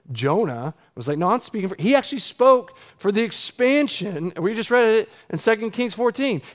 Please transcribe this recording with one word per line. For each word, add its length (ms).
Jonah 640
was 100
like, 120
"No, 100
I'm 120
speaking 280
for," 100
he 160
actually 240
spoke 580
for 160
the 100
expansion. 1120
We 180
just 160
read 240
it 140
in 80
Second 340
Kings 220
fourteen. 480